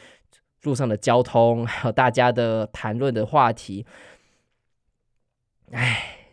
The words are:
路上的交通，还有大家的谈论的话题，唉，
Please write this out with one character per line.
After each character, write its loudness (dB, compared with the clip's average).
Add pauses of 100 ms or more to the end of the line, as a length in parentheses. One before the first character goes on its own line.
(640)
路 -2
上 -2
的 0
交 2
通， 2
还 -6
有 -2
大 2
家 2
的 -2
谈 -8
论 -2
的 -2
话 4
题， -10 (1800)
唉， -6